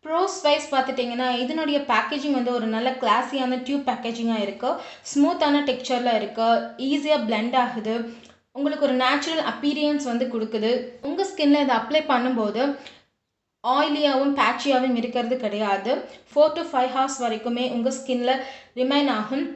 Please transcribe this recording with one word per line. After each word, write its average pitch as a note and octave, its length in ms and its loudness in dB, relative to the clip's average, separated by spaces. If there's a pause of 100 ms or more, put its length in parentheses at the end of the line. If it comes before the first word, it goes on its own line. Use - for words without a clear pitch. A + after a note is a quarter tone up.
ப்ரோஸ் F4 380 0
வைஸ் D4 280 4
பார்த்துட்டிங்கன்னா, B3+ 540 0 (160)
இதனுடைய D4 360 0 (120)
பேக்கேஜிங் C4+ 460 0
வந்து A#3+ 180 0
ஒரு A3 180 -2
நல்ல A3+ 160 0 (140)
கிளாஸியான B3+ 640 0
tube C#4 220 -2
பேக்கேஜிங்கா A#3 560 -2
இருக்கு. A#3+ 260 -4 (400)
ஸ்மூத்தான D4 580 4
டெக்ஸ்சர்ல B3 520 0
இருக்கு. A3+ 280 0 (400)
ஈஸியா D4 380 2
blend A3+ 340 -2
ஆகுது. A3 340 -2 (640)
உங்களுக்கு D4 300 0
ஒரு B3+ 140 2
natural C#4+ 480 0
appearance D4 600 0
வந்து A#3+ 220 0
கொடுக்குது. A3 400 -2 (360)
உங்க F#4 220 -2
ஸ்கின்ல D4 360 4
இதை B3+ 140 2
apply D4+ 300 0
பண்ணும்போது A#3+ 540 0 (1120)
ஆயிலியாவும் C#4+ 640 2
பேட்சியாவும் B3 600 2
இருக்கிறது A#3+ 440 -2
கிடையாது. G#3 480 0 (420)
Four D4 220 6
to E4+ 160 -4
five B3+ 260 0
hours C#4 260 0
வரைக்குமே A#3 400 -2 (120)
உங்க A#3+ 240 0
ஸ்கின்ல B3 340 0 (460)
remain C#4 380 2
ஆகும். B3+ 380 -4